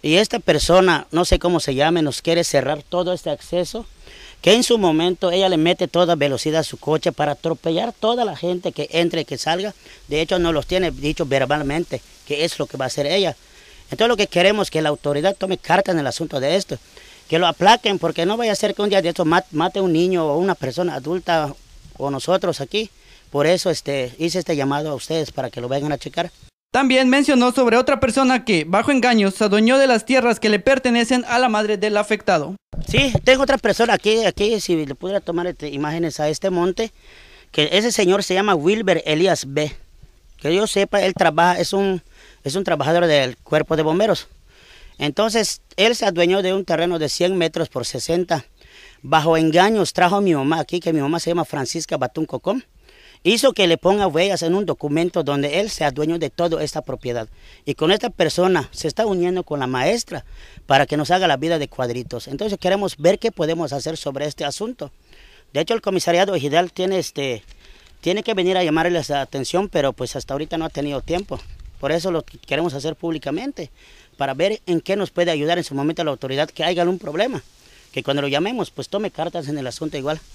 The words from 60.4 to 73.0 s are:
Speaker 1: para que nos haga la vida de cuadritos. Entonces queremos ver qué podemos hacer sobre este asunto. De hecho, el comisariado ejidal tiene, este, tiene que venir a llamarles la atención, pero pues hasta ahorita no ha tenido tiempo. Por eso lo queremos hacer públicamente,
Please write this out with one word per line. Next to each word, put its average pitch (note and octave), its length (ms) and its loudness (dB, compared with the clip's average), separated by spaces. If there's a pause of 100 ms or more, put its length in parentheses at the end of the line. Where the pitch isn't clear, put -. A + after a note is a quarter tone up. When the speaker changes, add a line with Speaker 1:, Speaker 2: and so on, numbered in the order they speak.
Speaker 1:
para C#3 180 4
que D3 100 -4
nos D3 140 -2
haga F#3 180 2
la D3 80 4
vida D#3+ 220 -2
de C#3+ 100 -4
cuadritos. A#2+ 600 -6
Entonces G3 320 -6
queremos F#3+ 380 -2
ver E3+ 200 2
qué A3+ 140 -2
podemos D#3+ 420 -4
hacer C#3 240 -6
sobre C#3 300 -6
este D3 180 -8
asunto. G3 460 -8 (640)
De C#3+ 80 0
hecho, A#3 120 -2
el A3+ 80 -2
comisariado F#3 540 2
ejidal D#3 360 0
tiene, F#3 280 -2
este, C3 420 -6 (580)
tiene F#3+ 220 -2
que A3+ 140 -4
venir F#3 220 0
a F3+ 60 2
llamarles E3 460 0
la C#3+ 120 -2
atención, D#3 480 -4
pero C#3 220 0
pues - 240 -8
hasta C3+ 200 -8
ahorita D#3 240 -6
no D#3+ 60 -6
ha D#3 40 -6
tenido C#3+ 320 -6
tiempo. E3+ 380 -6 (400)
Por C#3+ 120 -4
eso E3+ 200 -2
lo E3 120 -2 (220)
queremos D3+ 300 -2
hacer D3 200 -6
públicamente, E3 760 -8 (460)